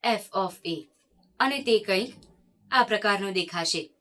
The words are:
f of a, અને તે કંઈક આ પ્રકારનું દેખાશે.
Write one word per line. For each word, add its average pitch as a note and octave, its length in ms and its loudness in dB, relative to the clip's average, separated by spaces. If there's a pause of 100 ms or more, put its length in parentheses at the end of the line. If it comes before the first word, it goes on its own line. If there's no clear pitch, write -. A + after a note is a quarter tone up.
f A3+ 220 0 (180)
of F3+ 120 -4 (180)
a, D#3 40 -6 (600)
અને C#4 280 2
તે A3+ 80 6 (140)
કંઈક G3 260 0 (560)
આ B3+ 220 4
પ્રકારનું G3 460 0
દેખાશે. E3+ 440 -2 (180)